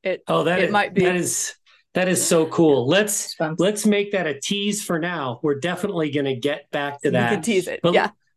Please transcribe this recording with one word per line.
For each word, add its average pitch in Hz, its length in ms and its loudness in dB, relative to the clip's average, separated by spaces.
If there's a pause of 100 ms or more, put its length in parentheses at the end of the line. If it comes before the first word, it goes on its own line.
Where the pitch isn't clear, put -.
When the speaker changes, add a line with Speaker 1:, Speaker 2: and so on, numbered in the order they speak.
Speaker 1:
It, 185 240 -4
Speaker 2:
Oh, 165 180 0
that 175 160 2
Speaker 1:
it 185 60 0
Speaker 2:
is, 180 60 -4
Speaker 1:
might 208 200 2
be. 180 120 2
Speaker 2:
that 180 120 2
is, - 380 -4 (400)
that 185 140 0
is 180 160 0
so 160 220 4
cool. 147 420 4
Let's, 208 460 0
Speaker 3:
Fun. 160 240 -2
Speaker 2:
let's 208 280 0
make 202 260 2
that 185 140 -2
a 143 140 -4
tease 202 440 -2
for 170 140 -2
now. 151 440 -4
We're 143 180 0
definitely 175 500 -4
gonna 139 260 -2
get 143 360 -4
back 143 300 -6
to 151 80 0
Speaker 1:
We - 20 0
can - 0 -
Speaker 2:
that. 123 320 0
Speaker 1:
tease 190 240 0
it. - 140 -8
Speaker 2:
But 175 120 4
Speaker 1:
Yeah. 101 160 2 (260)